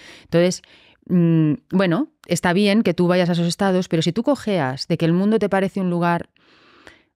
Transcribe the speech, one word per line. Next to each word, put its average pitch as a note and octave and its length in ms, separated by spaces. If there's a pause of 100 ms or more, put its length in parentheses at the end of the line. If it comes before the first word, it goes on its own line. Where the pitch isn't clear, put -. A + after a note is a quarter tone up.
(220)
Entonces, F3 400 (460)
mm, E3 460 (180)
bueno, F#3+ 400 (160)
está F3 260
bien G#3 280
que F3 120
tú F3 140
vayas F3+ 200
a F3+ 40
esos E3+ 160
estados, F#3 400
pero D#3+ 120
si D#3+ 120
tú A#3 100
cojeas E3+ 640
de E3+ 100
que E3 80
el E3 80
mundo G3+ 280
te G3+ 100
parece G3 300
un F3+ 100
lugar E3+ 400 (840)